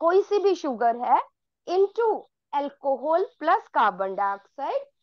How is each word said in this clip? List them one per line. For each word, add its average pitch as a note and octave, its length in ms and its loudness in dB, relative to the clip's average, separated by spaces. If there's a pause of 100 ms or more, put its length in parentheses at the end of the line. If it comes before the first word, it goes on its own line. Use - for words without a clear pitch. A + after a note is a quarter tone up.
कोई F4 220 4
सी G4+ 200 0
भी F#4+ 120 2
शुगर A#3+ 500 -2
है, C4 160 2 (460)
into G4 600 0 (280)
alcohol C#4+ 680 -2 (160)
plus F4+ 320 0
carbon G3 440 0
dioxide C4+ 680 -6 (180)